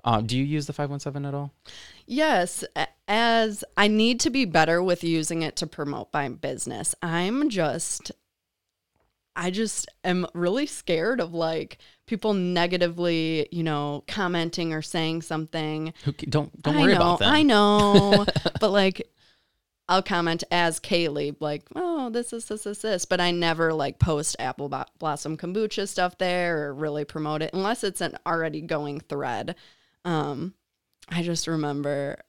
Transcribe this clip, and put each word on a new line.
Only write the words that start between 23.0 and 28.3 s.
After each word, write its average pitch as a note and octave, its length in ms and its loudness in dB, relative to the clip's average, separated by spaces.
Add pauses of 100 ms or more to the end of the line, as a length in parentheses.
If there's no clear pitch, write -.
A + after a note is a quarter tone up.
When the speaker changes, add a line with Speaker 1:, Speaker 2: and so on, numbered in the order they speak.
Speaker 2:
But F3+ 160 0
I F3 100 2
never, E3 420 2
like, C#3 260 -2
post D3 380 0
Apple C#3 320 -6
Bo-, C3+ 140 -6 (160)
Blossom D#3 380 -4
Kombucha G3+ 500 -4
stuff F3+ 300 -2
there F3 500 0
or C#3+ 60 -8
really D3 320 -4
promote D#3 360 -4
it D#3+ 120 -4
unless G3 300 -2
it's F#3+ 180 -4
an E3+ 140 -4 (100)
already D#3+ 360 -2